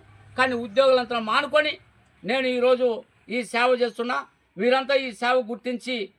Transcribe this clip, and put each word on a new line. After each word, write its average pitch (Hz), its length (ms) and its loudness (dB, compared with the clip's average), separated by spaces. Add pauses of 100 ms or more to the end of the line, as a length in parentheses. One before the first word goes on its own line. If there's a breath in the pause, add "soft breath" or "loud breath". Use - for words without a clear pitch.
(380)
కానీ 254 160 2
ఉద్యోగులంతా 247 680 2
మానుకొని 285 540 0 (500)
నేను 254 240 -2
ఈరోజు 247 560 2 (260)
ఈ 240 140 -4
సేవ 233 260 0 (120)
చేస్తున్నా. 240 360 -2 (400)
మీరంతా 262 380 2
ఈ 269 160 -2
సేవ 240 240 0 (160)
గుర్తించి 247 440 -8 (240)